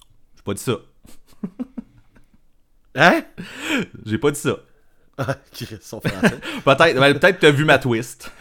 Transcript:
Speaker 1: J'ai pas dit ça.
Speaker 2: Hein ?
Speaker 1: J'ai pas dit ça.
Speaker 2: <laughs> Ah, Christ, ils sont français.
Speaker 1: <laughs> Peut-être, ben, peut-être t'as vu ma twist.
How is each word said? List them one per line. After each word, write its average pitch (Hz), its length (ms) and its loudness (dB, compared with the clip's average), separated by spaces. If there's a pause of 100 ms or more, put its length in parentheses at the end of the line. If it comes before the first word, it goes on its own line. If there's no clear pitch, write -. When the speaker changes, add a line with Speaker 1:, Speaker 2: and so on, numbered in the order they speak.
(360)
Speaker 1:
J'ai - 80 -20
pas 104 120 -6
dit - 80 -14
ça. 117 140 -4 (2250)
Speaker 2:
Hein ? 180 280 4 (800)
Speaker 1:
J'ai 110 120 -4
pas 143 140 0
dit 143 80 -6
ça. 120 220 -2
Speaker 2:
<laughs> - 40 -20 (520)
Ah, 135 160 -4 (200)
Christ, - 180 -14
ils 107 100 -18
sont - 200 -16
français. - 360 -2 (120)
Speaker 1:
<laughs> 294 160 -8
Peut-être, 139 340 4
ben, 139 180 4
peut-être 185 220 2
t'as 156 120 6
vu 143 120 2
ma 151 160 4
twist. 120 500 -4 (120)